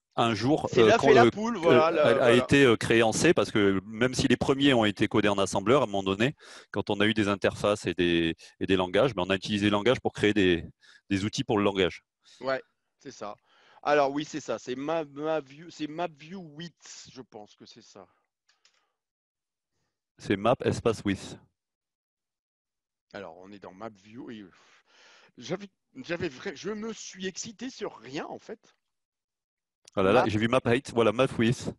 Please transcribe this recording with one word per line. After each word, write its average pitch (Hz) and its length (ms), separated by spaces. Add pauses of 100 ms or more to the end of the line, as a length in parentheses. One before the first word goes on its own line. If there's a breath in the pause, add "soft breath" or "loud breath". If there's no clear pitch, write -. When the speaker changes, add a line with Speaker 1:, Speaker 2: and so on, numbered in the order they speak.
(160)
Speaker 1:
un 117 180
jour, 120 380
Speaker 2:
C'est 120 100
Speaker 1:
euh, 110 60
Speaker 2:
l'œuf - 100
Speaker 1:
con-, 135 120
Speaker 2:
et - 40
la - 120
Speaker 1:
euh, 113 60
Speaker 2:
poule, 214 260
Speaker 1:
euh, - 20
Speaker 2:
voilà, 165 320
le, 160 80
Speaker 1:
a, 147 40
a 117 100
Speaker 2:
voilà. 120 220
Speaker 1:
été, 139 280
euh, 117 140
créé 117 260
en 110 80
C 151 220
parce - 180
que 98 340
même 113 280
si 131 160
les 123 80
premiers 139 360
ont 113 120
été 104 240
codés 104 200
en 101 100
assembleur, 104 420
à - 20
un 110 40
moment 98 160
donné, 101 320 (360 loud breath)
quand - 180
on 101 120
a 104 40
eu 110 80
des 107 140
interfaces 101 580
et 92 80
des, 85 420 (260 loud breath)
et 98 40
des 92 120
langages, 98 360
ben, 90 120
on 95 40
a 95 60
utilisé 101 300
le 104 60
langage 104 280
pour - 140
créer 104 200
des, 90 300 (460 soft breath)
des 98 160
outils 120 180
pour 110 140
le 101 80
langage. 95 380 (380)
Speaker 2:
Ouais, 131 200 (380)
c'est 139 120
ça. 104 240 (480 soft breath)
Alors 143 280
oui, 147 140
c'est 147 160
ça. 113 180
C'est 127 160
Ma-, 156 300
MapView, 147 680
c'est 151 160
MapView 160 520 (160)
huit, - 560
je 127 100
pense 107 340
que 113 100
c'est - 160
ça. 95 240 (2250)
Speaker 1:
C'est - 180
map 113 260
espace 113 400
with. - 360 (1700)
Speaker 2:
Alors, 90 260
on 95 120
est 101 80
dans 92 140
MapView. 107 560
Et, 110 120
euh, 90 100 (840 soft breath)
j'avais, 175 300 (280)
j'avais 165 340
vra-, 131 260
je 147 140
me 214 240
suis 185 320
excité 226 460
sur - 260
rien, 151 300
en 123 120
fait. - 360 (1200)
Speaker 1:
Oh 98 60
là 95 100
là, 123 80
Speaker 2:
Map. 117 80
Speaker 1:
j'ai 104 100
vu 113 80
map 127 200
eight. 120 260
Voilà, 113 180
map 127 160 (120)
with. 117 400